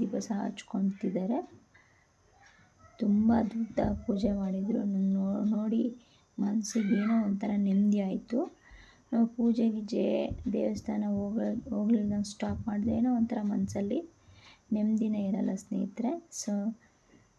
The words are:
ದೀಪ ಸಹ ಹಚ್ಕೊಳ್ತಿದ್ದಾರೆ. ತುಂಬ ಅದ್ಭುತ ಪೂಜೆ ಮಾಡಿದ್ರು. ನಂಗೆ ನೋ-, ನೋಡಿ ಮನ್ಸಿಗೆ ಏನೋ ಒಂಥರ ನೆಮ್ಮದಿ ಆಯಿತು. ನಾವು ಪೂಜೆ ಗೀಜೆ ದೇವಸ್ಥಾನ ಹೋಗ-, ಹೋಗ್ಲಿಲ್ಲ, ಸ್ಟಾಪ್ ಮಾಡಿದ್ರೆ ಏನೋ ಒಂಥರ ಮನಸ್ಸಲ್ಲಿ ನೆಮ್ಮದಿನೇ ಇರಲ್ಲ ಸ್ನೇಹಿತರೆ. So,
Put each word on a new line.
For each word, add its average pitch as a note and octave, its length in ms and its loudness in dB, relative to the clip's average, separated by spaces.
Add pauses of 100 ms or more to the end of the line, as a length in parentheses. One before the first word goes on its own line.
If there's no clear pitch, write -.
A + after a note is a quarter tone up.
ದೀಪ - 160 -2 (100)
ಸಹ G3+ 100 -2 (100)
ಹಚ್ಕೊಳ್ತಿದ್ದಾರೆ. G3 920 -2 (1600)
ತುಂಬ G#3+ 340 4 (100)
ಅದ್ಭುತ A3+ 380 -2 (240)
ಪೂಜೆ G#3+ 280 0
ಮಾಡಿದ್ರು. G3 480 -2 (120)
ನಂಗೆ F#3+ 240 2
ನೋ-, G3 260 0 (120)
ನೋಡಿ A3 260 0 (580)
ಮನ್ಸಿಗೆ G3+ 600 0
ಏನೋ A3 140 2 (100)
ಒಂಥರ G3+ 320 0
ನೆಮ್ಮದಿ G3+ 440 4
ಆಯಿತು. G3 380 -2 (720)
ನಾವು A#3 140 4
ಪೂಜೆ A#3 480 2
ಗೀಜೆ G#3 320 -2 (500)
ದೇವಸ್ಥಾನ G#3+ 480 -2 (120)
ಹೋಗ-, G#3 420 -2 (160)
ಹೋಗ್ಲಿಲ್ಲ, G#3 480 2
ಸ್ಟಾಪ್ G#3 460 -4
ಮಾಡಿದ್ರೆ G#3 320 0
ಏನೋ B3+ 180 4
ಒಂಥರ A3+ 240 0 (100)
ಮನಸ್ಸಲ್ಲಿ G3+ 480 -2 (720)
ನೆಮ್ಮದಿನೇ G#3+ 560 0
ಇರಲ್ಲ G3 260 0 (100)
ಸ್ನೇಹಿತರೆ. G3+ 500 -4 (260)
So, G#3 140 -2 (840)